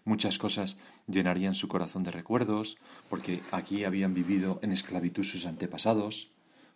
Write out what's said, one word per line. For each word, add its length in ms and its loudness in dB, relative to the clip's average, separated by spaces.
Muchas 320 2
cosas 400 -2
llenarían 480 2
su 140 -2
corazón 360 -2
de 60 -2
recuerdos, 680 0
porque 320 -2
aquí 320 -2
habían 300 2
vivido 480 2
en 100 0
esclavitud 520 -2
sus 200 -4
antepasados, 840 -2